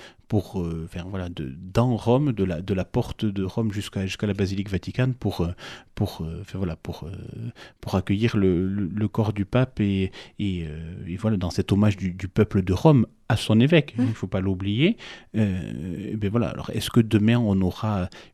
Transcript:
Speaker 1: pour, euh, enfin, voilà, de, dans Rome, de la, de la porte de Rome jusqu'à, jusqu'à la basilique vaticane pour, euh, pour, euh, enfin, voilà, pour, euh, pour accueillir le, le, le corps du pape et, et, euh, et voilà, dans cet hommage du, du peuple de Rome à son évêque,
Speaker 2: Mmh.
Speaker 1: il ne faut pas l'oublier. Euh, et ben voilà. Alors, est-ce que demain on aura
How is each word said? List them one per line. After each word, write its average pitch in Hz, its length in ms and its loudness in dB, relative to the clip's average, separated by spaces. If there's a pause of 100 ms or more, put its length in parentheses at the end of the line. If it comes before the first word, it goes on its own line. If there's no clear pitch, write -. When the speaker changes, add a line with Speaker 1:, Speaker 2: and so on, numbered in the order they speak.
(280)
Speaker 1:
pour, 101 340 -2
euh, 82 260 -4
enfin, 85 220 -10
voilà, 92 200 -6
de, 78 280 -8
dans 110 380 2
Rome, 127 360 2
de 101 120 0
la, 87 180 -2
de 98 140 -4
la 92 100 -2
porte - 400 -4
de 98 180 -2
Rome 107 300 -2
jusqu'à, 98 320 -4
jusqu'à 95 220 -4
la 101 60 0
basilique 98 360 -2
vaticane 120 460 -2
pour, - 260 -4
euh, 85 80 0 (460)
pour, - 260 -2
euh, 82 200 -8
enfin, 95 180 -10
voilà, 87 160 -4
pour, - 280 -12
euh, 87 80 -12 (680)
pour - 140 -4
accueillir 104 420 2
le, 95 300 4
le, 98 260 -2
le 107 140 0
corps 104 260 0
du 101 120 -2
pape 127 340 0
et, 98 320 2 (260)
et, 92 300 -4
euh, 80 260 -10 (140)
et 85 100 -6
voilà, 110 200 0
dans 87 140 -2
cet - 200 -2
hommage 101 260 4
du, 92 160 -2
du 92 140 -8
peuple 104 360 2
de 92 100 0
Rome 135 340 6 (220)
à 110 60 4
son 110 240 4
évêque, 147 380 4
Speaker 2:
Mmh. 123 60 0
Speaker 1:
il 110 60 2
ne 110 40 -2
faut - 140 -6
pas 92 140 -2
l'oublier. 101 560 0 (400)
Euh, 92 760 -2
et - 60 -4
ben 101 120 -2
voilà. 107 200 0
Alors, - 220 -8
est-ce - 180 -4
que - 100 4
demain 110 380 4
on 101 240 4
aura 92 480 0 (240)